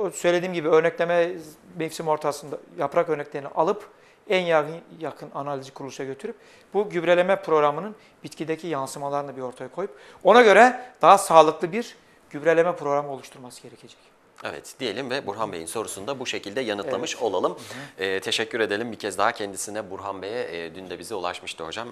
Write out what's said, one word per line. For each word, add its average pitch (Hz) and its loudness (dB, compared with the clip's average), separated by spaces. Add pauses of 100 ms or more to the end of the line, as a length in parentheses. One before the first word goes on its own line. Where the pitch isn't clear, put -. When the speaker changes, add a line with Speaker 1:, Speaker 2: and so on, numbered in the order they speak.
Speaker 1:
o 180 -2
söylediğim 175 0
gibi 160 -2
örnekleme 170 2 (440)
mevsim 160 -8
ortasında, 151 -4 (200)
yaprak 160 0
örneklerini 147 -6
alıp 180 -2 (400)
en 185 2
yakın, 165 0 (180)
yakın 151 -12
analizci 139 -8
kuruluşa 139 -12
götürüp 135 -10 (380)
bu 196 0
gübreleme 175 4
programının 160 2 (280)
bitkideki 160 -8
yansımalarını 143 -6
bir 131 -10
ortaya 127 -10
koyup 190 -10 (260)
ona 220 10
göre 226 8 (100)
daha 180 10
sağlıklı 160 6
bir 233 -8 (340)
gübreleme 165 2
programı 143 -4
oluşturması 123 -18
gerekecek. 117 -20 (440)
Speaker 2:
Evet 85 -12
diyelim 123 -6
ve 135 -6
Burhan 104 -4
Bey'in 82 -8
sorusunu 101 -8
da 139 -6
bu 127 -10
şekilde 104 -6
yanıtlamış 104 -4
Speaker 1:
Evet. - -10
Speaker 2:
olalım. 107 0
Speaker 1:
Hı 175 -10
hı. 127 -14
Speaker 2:
Ee, 95 -2
teşekkür 113 -4
edelim 107 -2
bir 98 -12
kez 95 -8
daha 104 2
kendisine, 101 -8
Burhan 95 -10
Bey'e. 92 -8
Ee, 80 -12
dün 92 -14
de 90 -10
bize 87 -10
ulaşmıştı 87 -8
hocam, 95 -10